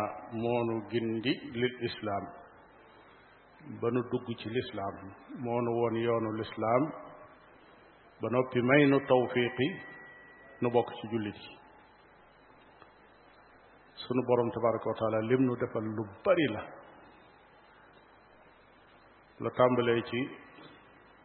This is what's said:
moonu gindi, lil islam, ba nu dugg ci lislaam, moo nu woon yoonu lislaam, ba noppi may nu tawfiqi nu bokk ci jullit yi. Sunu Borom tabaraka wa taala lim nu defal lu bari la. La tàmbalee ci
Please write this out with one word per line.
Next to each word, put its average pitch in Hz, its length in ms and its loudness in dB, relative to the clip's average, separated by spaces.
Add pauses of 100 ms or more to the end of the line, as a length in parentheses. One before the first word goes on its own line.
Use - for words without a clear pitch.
(340)
moonu 117 420 0 (140)
gindi, 113 440 -2 (260)
lil 123 160 0 (140)
islam, 98 360 -6 (1400)
ba 113 220 -2
nu 123 200 0
dugg 127 180 -4 (100)
ci - 120 -8
lislaam, 104 460 -4 (440)
moo 120 220 -2
nu 120 100 0
woon 117 240 2
yoonu 113 420 0
lislaam, 113 460 2 (1400)
ba 110 80 -4
noppi 123 320 2
may 139 240 8
nu 139 200 6
tawfiqi 123 600 2 (920)
nu 123 100 4
bokk 117 220 4
ci - 140 -10
jullit 104 280 -4
yi. - 220 -18 (2500)
Sunu 127 280 -2
Borom 120 260 4
tabaraka 113 380 0
wa 110 60 -2
taala 110 260 0
lim 123 240 4
nu 123 100 0
defal 117 280 -4
lu 110 200 -4 (200)
bari 175 240 4
la. 104 160 -4 (2750)
La 117 100 -2
tàmbalee 120 540 4
ci 117 160 -4 (1040)